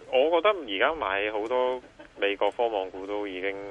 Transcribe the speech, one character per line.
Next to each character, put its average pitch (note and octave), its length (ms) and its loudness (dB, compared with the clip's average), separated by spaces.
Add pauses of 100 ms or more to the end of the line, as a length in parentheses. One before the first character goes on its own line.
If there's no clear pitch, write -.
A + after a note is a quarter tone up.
(120)
我 C3 180 6
覺 E3+ 120 4
得 G#3 80 6
而 B2+ 300 -2
家 D3 160 2
買 G#2 360 0
好 G#2+ 160 -2
多 B2+ 340 0 (380)
美 G2+ 180 2
國 G2+ 140 2
科 A#2+ 160 0
網 F#2+ 240 -2
股 F#2+ 160 -10
都 G#2 200 -4
已 F#2 140 -6
經 G2 100 -2 (200)